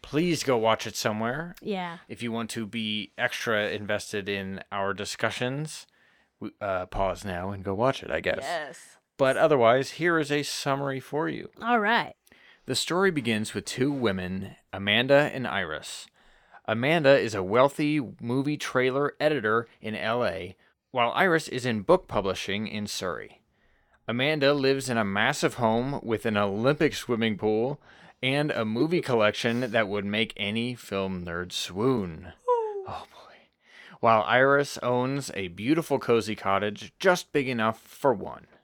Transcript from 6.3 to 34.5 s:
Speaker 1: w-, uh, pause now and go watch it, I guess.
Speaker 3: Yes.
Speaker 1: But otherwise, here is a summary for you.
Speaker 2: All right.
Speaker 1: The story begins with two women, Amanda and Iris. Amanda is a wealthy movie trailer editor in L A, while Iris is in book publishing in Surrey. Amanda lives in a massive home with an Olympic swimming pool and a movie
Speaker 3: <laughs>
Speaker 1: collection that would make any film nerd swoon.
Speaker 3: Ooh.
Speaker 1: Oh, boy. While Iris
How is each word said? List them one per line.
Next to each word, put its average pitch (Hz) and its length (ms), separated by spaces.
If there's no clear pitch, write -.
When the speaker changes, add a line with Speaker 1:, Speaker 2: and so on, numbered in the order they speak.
Speaker 1:
w-, - 220
uh, 95 240
pause 92 400
now 92 260
and 95 140
go 98 80
watch 120 300
it, - 80
I 80 100
guess. 92 220
Speaker 3:
Yes. 151 560
Speaker 1:
But 131 220
otherwise, 135 540
here 165 260
is 139 120
a 147 120
summary 139 580
for 156 300
you. - 180
Speaker 2:
All 233 180
right. 208 340
Speaker 1:
The 131 80
story 185 360
begins 113 440
with 101 100
two 135 260
women, 95 680
Amanda 120 580
and 127 140
Iris. 82 640
Amanda 139 520
is 107 160
a 95 80
wealthy 139 600
movie 139 380
trailer 131 600
editor 117 480
in 107 140
L 110 320
A, 90 300
while 120 220
Iris 160 360
is 120 160
in 113 160
book 180 260
publishing 101 600
in 104 180
Surrey. 76 540
Amanda 139 460
lives 135 340
in 120 80
a 110 80
massive 113 500
home 123 480
with 110 240
an 107 100
Olympic 113 580
swimming 113 420
pool 110 440
and 143 280
a 113 140
movie 143 360
Speaker 3:
<laughs> - 20
Speaker 1:
collection 117 720
that 113 160
would 101 160
make 107 320
any 113 380
film 95 500
nerd 87 280
swoon. 92 800
Speaker 3:
Ooh. 427 400
Speaker 1:
Oh, - 240
boy. - 220
While 113 220
Iris 135 560